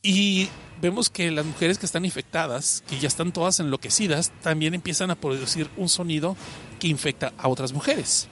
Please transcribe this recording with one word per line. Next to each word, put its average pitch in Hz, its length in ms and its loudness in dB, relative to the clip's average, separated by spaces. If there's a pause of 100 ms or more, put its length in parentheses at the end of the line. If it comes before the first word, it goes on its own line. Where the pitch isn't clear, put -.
Y 196 440 4 (320)
vemos 196 260 2
que 170 220 0
las 151 160 0
mujeres 170 320 2
que 196 80 -4
están 170 180 0
infectadas, 156 840 -2
que 135 120 -6
ya 147 100 0
están 170 240 0
todas 180 260 2
enloquecidas, 151 760 0 (100)
también 156 320 2
empiezan 180 360 -2
a 170 40 2
producir 135 640 -2
un 180 100 0
sonido 170 480 0 (420)
que 170 100 0
infecta 143 500 0
a 135 100 2
otras 127 240 0
mujeres. 170 600 0